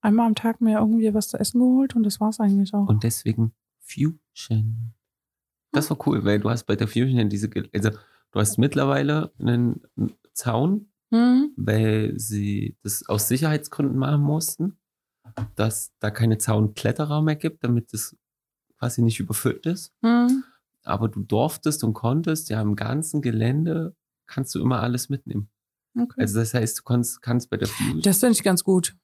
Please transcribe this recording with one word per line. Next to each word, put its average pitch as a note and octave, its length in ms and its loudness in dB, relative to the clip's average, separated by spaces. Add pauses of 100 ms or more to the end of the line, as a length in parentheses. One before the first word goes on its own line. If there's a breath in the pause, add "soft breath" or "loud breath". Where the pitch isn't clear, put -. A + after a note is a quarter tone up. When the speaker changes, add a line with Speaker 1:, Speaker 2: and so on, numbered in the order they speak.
Speaker 1:
einmal A3 240 4
am G#3+ 100 4
Tag A3+ 240 -2
mir A3 180 4
irgendwie A3 360 4
was G#3+ 140 0
zu - 100 -8
essen A3 220 0
geholt B3+ 360 4
und A3+ 80 4
das G#3 160 -2
war's G#3+ 200 0
eigentlich G3 340 4
auch. G3+ 120 2
Speaker 2:
Und G#2+ 160 4
deswegen A2+ 500 0 (280)
Fusion. A2+ 1120 -4 (800)
Das D#4 180 0
war - 160 -4
cool, G#2+ 180 0
weil G#2 140 2
du G#2 120 0
hast A#2 140 -2
bei G2+ 120 -2
der A2 100 -2
Fusion B2+ 300 0
ja A#2 80 4
diese, G#2 240 -2
Ge-, - 260 -6
also G#2+ 160 2 (400 loud breath)
du - 100 -2
hast G#2 180 0
mittlerweile C#3 840 0
einen A#2+ 400 0 (520)
Zaun, D3 560 -2 (260)
Speaker 1:
Mhm. B3 420 4
Speaker 2:
weil G#2+ 600 0
sie G#2+ 640 -6
das - 240 -8
aus G2+ 220 -2
Sicherheitsgründen D3 720 -2
machen C#3+ 240 0
mussten, D#3 560 -2 (800)
dass - 420 -4
da G#2 120 -4
keine A2 280 2
Zaunkletterer A2+ 840 0
mehr D#3 160 0
gibt, D#3+ 280 -6
damit A#2+ 280 -2
es - 240 -10 (640)
quasi A#2+ 240 -2
nicht A2+ 180 2
überfüllt A2 460 -4
ist. F3 340 -6
Speaker 1:
Mhm. A#3+ 420 4 (420 loud breath)
Speaker 2:
Aber G#2 240 -2
du G2+ 140 -6
durftest D3 640 -2
und A2 80 0
konntest D#3 560 -2
ja A2 140 -2
im G#2 140 0
ganzen C#3+ 440 -4
Gelände, C#3+ 760 -2 (320)
kannst - 280 -8
du B2 80 -2
immer B2 180 0
alles B2 300 -4
mitnehmen. G#2 400 -8 (440)
Speaker 1:
Okay. B3 280 -4
Speaker 2:
Also G#2 180 0
das A2+ 140 -2
heißt, A2 240 -2
du - 60 -14
kannst, A#2+ 360 -2
kannst A#2+ 300 -2
bei - 80 -4
der - 100 -2
Fusion B2+ 320 -4
Speaker 1:
Das F#3+ 200 2
finde B3 120 4
ich G#3 100 0
ganz F#3 220 2
gut. F#3 400 0